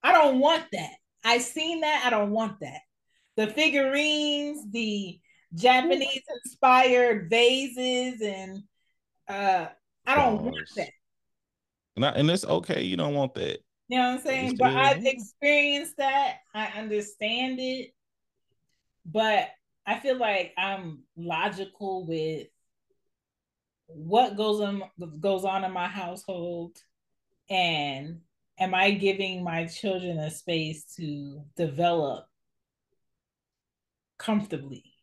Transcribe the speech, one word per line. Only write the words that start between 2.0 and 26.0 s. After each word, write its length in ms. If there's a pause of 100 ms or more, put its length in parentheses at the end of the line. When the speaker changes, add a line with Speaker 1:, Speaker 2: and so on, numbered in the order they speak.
Speaker 1:
I 40
don't 200
want 300
that. 200 (560)
The 120
figurines, 1200
the 480 (360)
Japanese 680 (220)
inspired 840
vases, 920
and, 400 (680)
uh, 380 (400)
I 80
don't 300
want 100
Speaker 2:
Bars. 220
Speaker 1:
that. 140 (1040)
Speaker 2:
And 100
I, 40
and 200
it's 140
okay, 400
you 120
don't 180
want 200
that. 240 (300)
Speaker 1:
You 100
know 120
what 0
I'm 140
Speaker 2:
But 20
we 20
Speaker 1:
saying? 300
But 80
Speaker 2:
still 100
Speaker 1:
I've 280
experienced 920
that. 380 (180)
I 120 (120)
understand 840
it. 300 (1120)
But 440 (380)
I 140
feel 180
like 400
I'm 460 (120)
logical 920
with 420 (1400)
what 500
goes 240
on, 220 (380)
goes 240
on 200
in 80
my 140
household, 920 (720)